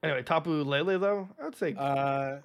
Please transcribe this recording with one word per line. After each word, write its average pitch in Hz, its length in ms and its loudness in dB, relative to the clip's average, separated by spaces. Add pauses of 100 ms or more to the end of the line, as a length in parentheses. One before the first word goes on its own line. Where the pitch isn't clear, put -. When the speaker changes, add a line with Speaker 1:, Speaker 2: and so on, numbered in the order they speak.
Speaker 1:
Anyway, 139 180 0
Tapu 165 280 0 (120)
Lele, 151 380 2
though, 202 280 0 (120)
I 285 60 -8
would 311 100 -10
say 156 200 -2
Speaker 2:
Uh, 139 680 0